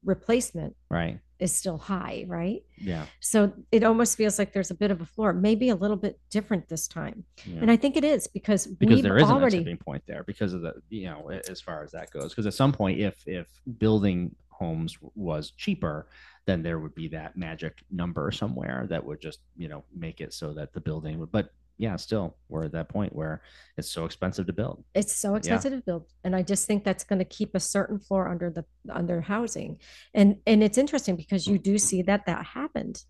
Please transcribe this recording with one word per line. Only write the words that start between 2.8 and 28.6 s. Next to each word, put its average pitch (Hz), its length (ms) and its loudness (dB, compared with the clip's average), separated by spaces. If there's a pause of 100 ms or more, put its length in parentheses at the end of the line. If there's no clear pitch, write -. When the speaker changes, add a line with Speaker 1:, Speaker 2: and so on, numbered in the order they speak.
Speaker 1:
So 208 340 2 (180)
it 220 100 8
almost 226 360 4
feels 214 200 0
like 202 140 0
there's 196 180 -2
a 185 40 -6
bit 208 160 0
of 180 100 0
a 170 60 -10
floor, 214 260 0
maybe 214 380 4
a 220 40 4
little 202 220 0
bit 190 220 -4 (120)
different 202 380 -2
this 160 180 -6
time. 170 380 -8 (220)
Speaker 2:
Yeah. 175 160 -8
Speaker 1:
And 226 80 6
I 233 60 10
think 277 200 2
it 294 80 2
is 294 220 2
because 208 400 0
Speaker 2:
Because 220 300 6
Speaker 1:
we've 269 80 6
Speaker 2:
there - 120 6
is 151 120 10
an 247 80 8
Speaker 1:
already 247 220 6
Speaker 2:
tipping 165 200 -4
point - 280 -8
there 82 180 -10
because 101 280 -2
of 90 80 -4
the, 82 140 -6 (160)
you 104 160 -8
know, 76 240 -12
a-, 92 200 -10
as 90 120 -14
far 80 200 -10
as 73 100 -14
that 82 180 -12
goes, 71 240 -8
'cause 107 120 -2
at 98 80 -2
some 135 180 4
point, 95 280 0
if, 101 260 -4
if 87 220 -8 (300)
building 101 560 2 (140)
homes 82 460 -6
w-, - 200 -20
was 117 380 -6
cheaper, 80 560 -6 (380)
then 90 160 0
there 82 160 -4
would 78 160 -10
be 80 140 -8
that 78 280 -10
magic 80 540 -10
number 85 400 -2
somewhere 64 580 -6
that 85 160 -4
would 73 160 -12
just, 78 200 -14 (160)
you 82 120 -10
know, 73 160 -14 (100)
make 82 260 -12
it 78 120 -12
so 76 220 -10
that 76 180 -10
the - 80 -10
building 78 380 -6
would, 80 120 -10
but 107 200 0 (280)
yeah, 107 180 -4
still, 98 400 -4 (140)
we're 80 140 -4
at 76 80 -6
that 80 180 -6
point 104 240 -4
where 78 260 -6 (380)
it's 78 120 -8
so 82 140 -4
expensive 92 420 -4
to 95 60 -4
build. 101 320 -6 (100)
Speaker 1:
It's 202 220 0
so 202 140 -2
Speaker 2:
Yeah. 202 80 0
Speaker 1:
expensive 226 340 0
to 269 80 -6
build. 170 260 -6 (180)
And 180 120 0
I 185 60 2
just 196 240 -2
think 202 180 0
that's 190 200 -2
gonna 185 200 0
keep - 300 -6
a 185 60 0
certain - 380 -2
floor 190 300 -2
under 175 220 -4
the, 165 160 -8 (240)